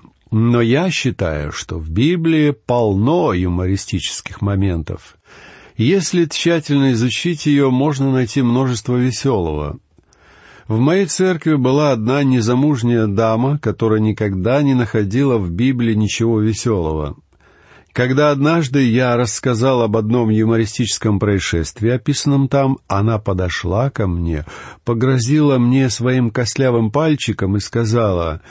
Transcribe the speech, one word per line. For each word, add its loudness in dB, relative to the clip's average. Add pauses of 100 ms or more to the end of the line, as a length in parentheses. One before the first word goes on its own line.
(320)
Но 2
я 2
считаю, -4
что -10
в -8
Библии 2
полно 0
юмористических -4
моментов. -2 (600)
Если 2
тщательно 0
изучить -2
её, 4
можно 0
найти 0
множество 0
весёлого. -2 (880)
В 0
моей 2
церкви 0
была 2
одна 0
незамужняя 2
дама, 0
которая 0
никогда 0
не 2
находила 0
в -4
Библии 0
ничего 0
весёлого. -2 (760)
Когда 2
однажды 2
я 2
рассказал 0
об 0
одном 2
юмористическом 0
происшествии, -2
описанном 0
там, 0
она 0
подошла -2
ко -4
мне, -2 (400)
погрозила 2
мне 2
своим 0
костлявым 0
пальчиком 0
и -2
сказала: -2 (100)